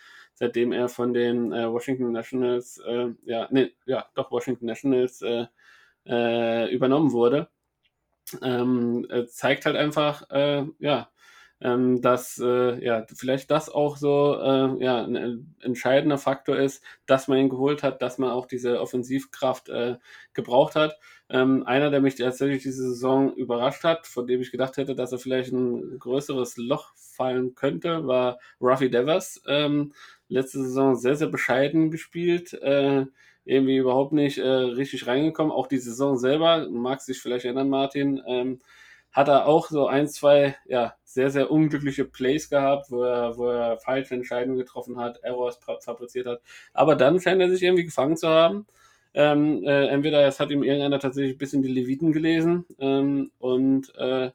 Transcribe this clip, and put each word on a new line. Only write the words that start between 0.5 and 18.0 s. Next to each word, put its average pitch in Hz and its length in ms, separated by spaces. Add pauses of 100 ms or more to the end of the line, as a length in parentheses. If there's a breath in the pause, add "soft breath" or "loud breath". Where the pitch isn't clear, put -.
er 123 180
von 123 220
den, 120 400
äh, 117 180
Washington 123 420
Nationals, 123 720
äh, 120 220 (180)
ja, 113 240
nee, 131 220 (140)
ja, 123 280
doch, - 160
Washington 120 380
Nationals, 127 560
äh, 117 240 (580 soft breath)
äh, 117 680
übernommen 135 380
wurde. 120 380 (960)
Ähm, 123 640
äh, 120 160
zeigt - 400
halt 151 120
einfach, 147 520
äh, 143 360 (140)
ja, 139 300 (500 soft breath)
ähm, 123 420
dass, 123 380
äh, 123 440
ja, 113 300
vielleicht 131 380
das 151 180
auch 147 280
so, 143 420
äh, 135 440
ja, 123 200
ein, 120 120
ein 120 460
entscheidender 139 560
Faktor 139 400
ist, 135 260 (220 loud breath)
dass 135 220
man 135 120
ihn 135 100
geholt 139 340
hat, 135 180